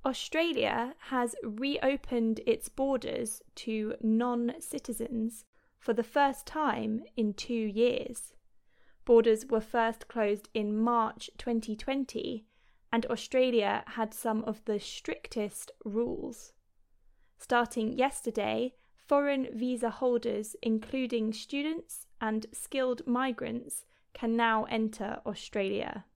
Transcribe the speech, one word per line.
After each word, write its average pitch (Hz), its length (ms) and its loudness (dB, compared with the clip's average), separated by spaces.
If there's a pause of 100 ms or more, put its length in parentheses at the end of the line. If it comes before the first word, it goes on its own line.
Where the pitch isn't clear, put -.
Australia 262 880 0 (140)
has 247 340 0
reopened 240 1040 0
its - 220 2
borders 262 720 -2 (140)
to 220 440 -4
non-citizens 233 1400 -2 (360)
for 240 120 0
the 220 120 2
first 277 420 2
time 226 560 0 (140)
in 208 180 0
two - 180 -6
years. 226 800 0 (720)
Borders 226 420 8
were 220 140 2
first 226 460 0
closed 208 480 0
in 214 240 0
March 226 500 2 (100)
twenty 226 360 0
twenty, 254 720 -4 (460)
and 233 140 4
Australia 233 840 2
had 220 260 -4
some 220 300 -2
of 214 220 -6
the 208 120 0
strictest - 920 -6 (120)
rules. 233 680 -4 (840)
Starting 240 640 0
yesterday, 226 760 0 (200)
foreign 285 580 2
visa 240 380 -2
holders, 233 720 0
including 226 720 0
students 285 720 -6 (140)
and 220 320 -2
skilled 254 560 -2
migrants, 247 760 -2 (300)
can 226 220 0
now 226 340 4
enter 220 560 -2
Australia. 196 800 -4 (120)